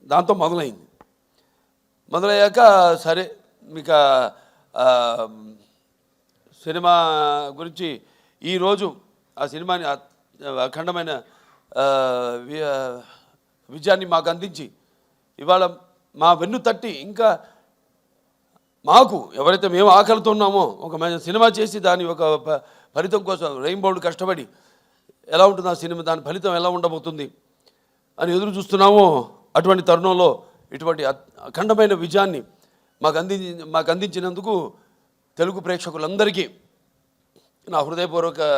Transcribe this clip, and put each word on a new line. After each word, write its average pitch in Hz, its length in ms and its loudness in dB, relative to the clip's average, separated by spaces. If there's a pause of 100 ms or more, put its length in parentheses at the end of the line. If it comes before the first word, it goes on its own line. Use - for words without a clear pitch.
దాంతో 170 300 0
మొదలైంది. 156 520 -6 (1300)
మొదలయ్యాక 202 840 6
సరే, 165 400 -4 (420)
ఇక, 156 120 -8 (840)
ఆ, 123 400 2 (1500)
సినిమా 175 280 0 (640)
గురించి 160 460 -12 (400)
ఈరోజు 185 540 -2 (420)
ఆ 139 80 -4
సినిమాని 170 380 -8
అ-, - 640 -12 (160)
అఖండమైన, 160 580 -8 (560)
ఆ, 135 60 0 (600)
వి-, 151 180 -10
ఆ, 135 380 -6 (680)
విజయాన్ని 185 360 -2
మాకు 165 240 -2
అందించి, 165 400 -12 (680)
ఇవాళ 180 320 0 (460)
మా 165 160 2
వెన్ను 175 260 -2
తట్టి, 233 300 -4
ఇంకా 196 500 -2 (1500)
మాకు 185 480 4
ఎవరైతే 185 340 2
మేము 185 200 4
ఆకలితో 208 420 6
ఉన్నామో, 196 500 0
ఒక 160 160 -12
మంచి 170 240 -4
సినిమా 196 260 2
చేసి 214 320 -2
దాని 180 260 0
ఒక 170 180 -4 (120)
ప-, 156 220 -4 (400)
ఫలితం 190 260 -2
కోసం 160 400 -6
రెయిన్బోర్డు 185 380 -4
కష్టపడి 170 480 -6 (800)
ఎలా 175 180 6
ఉంటుంది 185 220 0
ఆ 175 60 -2
సినిమా, 170 280 -10
దాని 160 200 -4
ఫలితం 175 340 -4
ఎలా 175 120 -2
ఉండబోతుంది 165 640 -6 (840)
అని 175 180 -2
ఎదురు 208 140 -2
చూస్తున్నామో, 190 840 4 (220)
అటువంటి 180 260 4
తరుణంలో 175 600 2 (300)
ఇటువంటి 156 320 -6
అ-, 135 200 -4 (200)
అఖండమైన 208 500 0
విజయాన్ని 170 480 -2 (600)
మాకు 151 160 0
అంది-, 180 460 -8
మాకు 160 260 -4
అందించినందుకు 180 800 -6 (680)
తెలుగు 185 220 -2
ప్రేక్షకులందరికీ 175 880 -4 (1200)
నా 160 120 -2
హృదయపూర్వక 165 600 -4 (180)